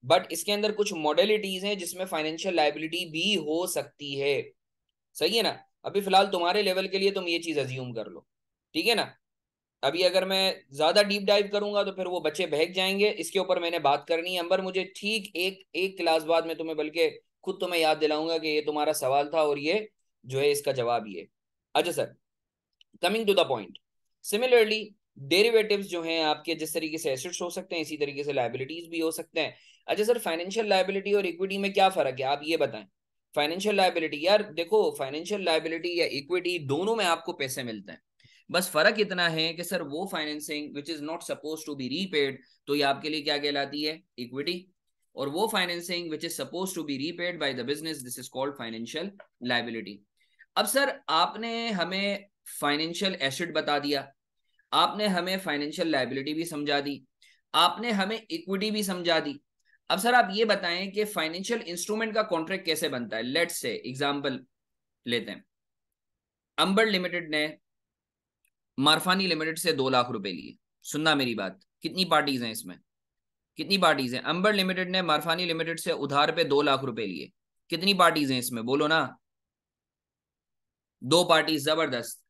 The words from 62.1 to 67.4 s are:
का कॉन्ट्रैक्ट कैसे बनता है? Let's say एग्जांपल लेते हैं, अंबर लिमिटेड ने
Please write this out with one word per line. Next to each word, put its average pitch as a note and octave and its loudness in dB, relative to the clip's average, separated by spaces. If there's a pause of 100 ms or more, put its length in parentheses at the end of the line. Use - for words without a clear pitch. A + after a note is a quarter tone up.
का G#3+ 2
कॉन्ट्रैक्ट F3+ -2
कैसे D#3 0
बनता A#2+ -6
है? A2+ -4 (100)
Let's E3+ 0
say B2 -2 (140)
एग्जांपल C#3 -2 (640)
लेते A#2 -2
हैं, - -14 (1120)
अंबर G3 4
लिमिटेड F3+ -2
ने D3+ 0 (1300)